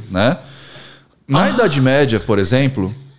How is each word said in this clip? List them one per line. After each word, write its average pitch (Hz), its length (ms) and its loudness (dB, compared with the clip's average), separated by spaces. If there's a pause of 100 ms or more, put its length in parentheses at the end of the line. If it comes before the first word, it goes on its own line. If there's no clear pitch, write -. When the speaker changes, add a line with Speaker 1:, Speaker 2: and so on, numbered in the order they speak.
(120)
Speaker 1:
né? 110 260 0 (920)
Na 147 180 2
Speaker 2:
Ah. 277 40 0
Speaker 1:
Idade 196 320 0
Média, 131 380 2
por 104 180 -2
exemplo 110 560 0 (260)